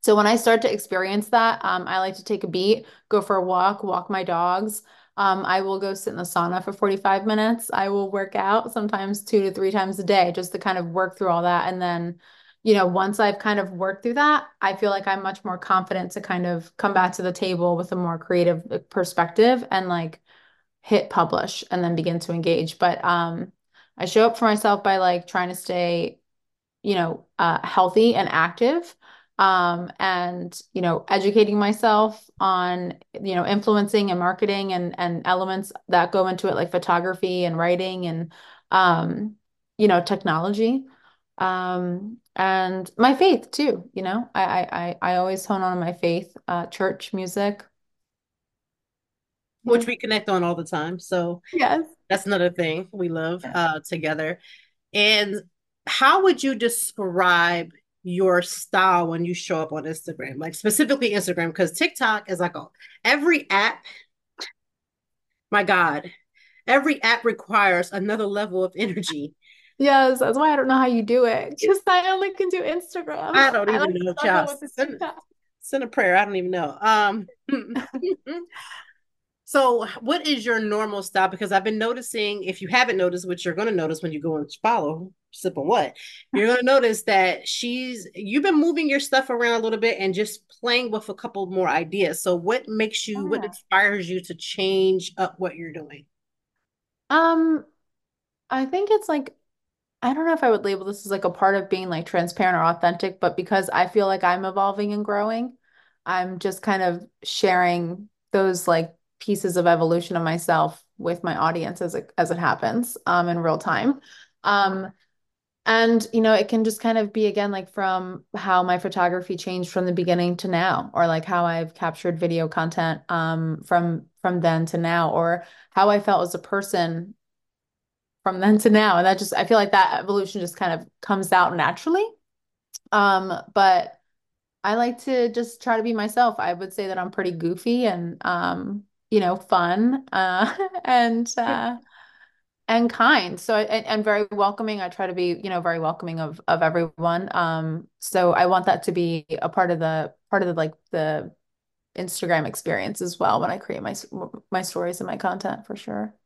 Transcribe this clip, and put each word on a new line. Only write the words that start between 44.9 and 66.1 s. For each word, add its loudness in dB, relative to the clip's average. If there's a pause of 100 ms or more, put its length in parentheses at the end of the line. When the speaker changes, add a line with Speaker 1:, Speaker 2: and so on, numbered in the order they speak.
Speaker 1:
I 0
always -2
hone -2
on -2
my -4
faith, -4 (100)
uh, -4
church, -4
music. -4 (2000)
Speaker 2:
Which 4
Speaker 1:
Yeah. -4
Speaker 2:
we -4
connect -2
on 2
all 0
the -6
time. -4
So -4 (100)
Speaker 1:
Yes. 0 (220)
Speaker 2:
that's -2
another 2
thing -4
we -4
love, -4
Speaker 1:
Yeah. -12 (240)
Speaker 2:
uh, -8
together. -6 (520)
And 2 (440)
how 4
would 2
you 0
describe 0 (340)
your 2
style 2
when -4
you -4
show -4
up -6
on -8
Instagram? -12
Like, -10
specifically 0
Instagram, -2
'cause 0
TikTok -2
is -4
like -4
a, -12 (380)
every 2
app, 0 (1700)
my 2
God, 2 (560)